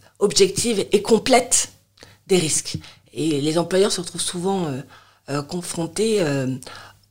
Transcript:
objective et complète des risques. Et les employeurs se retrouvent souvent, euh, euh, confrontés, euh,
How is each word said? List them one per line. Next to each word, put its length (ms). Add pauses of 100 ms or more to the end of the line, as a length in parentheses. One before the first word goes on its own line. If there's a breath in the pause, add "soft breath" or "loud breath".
(180)
objective 760
et 80
complète 720 (540 soft breath)
des 100
risques. 400 (380 loud breath)
Et 260
les 160
employeurs 360
se 100
retrouvent 180
souvent, 460
euh, 160 (480 soft breath)
euh, 120
confrontés, 800
euh, 340 (560 loud breath)